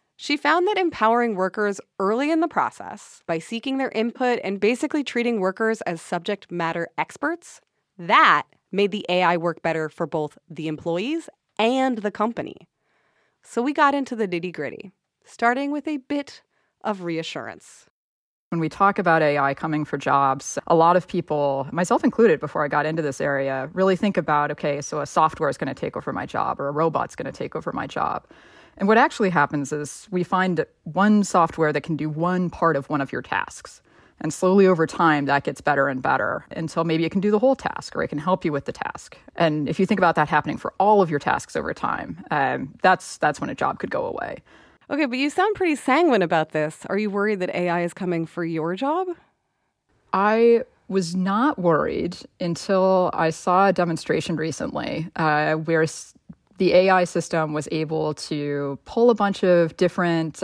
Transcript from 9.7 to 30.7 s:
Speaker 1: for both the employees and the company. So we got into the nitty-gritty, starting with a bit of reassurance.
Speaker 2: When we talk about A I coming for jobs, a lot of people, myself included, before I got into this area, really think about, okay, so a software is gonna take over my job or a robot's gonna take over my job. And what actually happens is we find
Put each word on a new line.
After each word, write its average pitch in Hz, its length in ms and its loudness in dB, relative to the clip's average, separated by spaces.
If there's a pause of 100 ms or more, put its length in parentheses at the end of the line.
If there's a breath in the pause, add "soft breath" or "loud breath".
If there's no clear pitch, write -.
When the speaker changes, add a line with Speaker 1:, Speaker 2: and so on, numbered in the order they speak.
Speaker 1:
for 165 180 -6
both 151 300 -4 (100)
the 156 220 -8
employees 180 580 -4 (320)
and 254 380 2
the 202 140 -4
company. - 580 -6 (720)
So - 200 -4
we 285 120 0
got 285 220 4
into 262 200 -4
the 214 120 -2
nitty-gritty, 175 640 -8 (340)
starting 254 460 -2
with 294 160 -6
a 302 100 -4
bit 285 460 -8 (400)
of 196 200 -6
reassurance. 160 840 -8 (640)
Speaker 2:
When 170 100 -2
we 156 100 -2
talk 196 300 2
about 165 220 4
A 147 180 2
I 139 140 0
coming 151 320 -4
for - 120 -6
jobs, 139 720 0
a 170 80 4
lot 170 220 6
of 175 100 0
people, 143 640 -2
myself 180 320 0
included, 220 380 4
before 151 240 -2
I - 20 -4
got 147 180 0
into 160 160 -2
this 147 200 -4
area, 139 520 -2
really 190 220 4
think 202 220 0
about, 147 340 0
okay, 147 300 -4
so 151 180 -6
a 143 80 -4
software 156 420 2
is 139 80 -4
gonna - 160 -6
take - 220 -8
over 143 160 -6
my - 140 -6
job - 340 -4
or 139 80 -6
a 143 40 -4
robot's 151 440 -2
gonna 139 160 -8
take - 240 -12
over - 160 -8
my - 160 -8
job. - 400 -4 (500 loud breath)
And 202 100 0
what 220 100 6
actually 240 320 2
happens 147 420 0
is 147 400 -10
we 180 120 -2
find 185 420 0 (180)